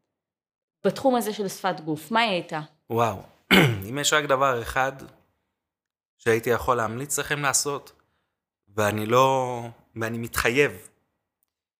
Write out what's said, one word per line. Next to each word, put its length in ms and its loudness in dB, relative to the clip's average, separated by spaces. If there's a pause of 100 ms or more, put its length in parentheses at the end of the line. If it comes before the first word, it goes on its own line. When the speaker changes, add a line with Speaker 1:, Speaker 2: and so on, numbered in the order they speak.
(840)
Speaker 1:
בתחום 320 2
הזה 180 -2
של 140 -4
שפת 320 -4
גוף. 320 -6
מה 80 2
היא 120 2
הייתה? 300 -4 (280)
Speaker 2:
וואו, 280 0 (360)
<clears throat> 360 4
אם 80 -6
יש 160 0
רק 120 4
דבר 360 2
אחד 300 -2 (1300)
שהייתי 320 2
יכול 280 2
להמליץ 420 -4
לכם 220 -4
לעשות, 500 -2 (840)
ואני 300 0
לא, 560 2 (340)
ואני 220 -6
מתחייב 720 0 (920)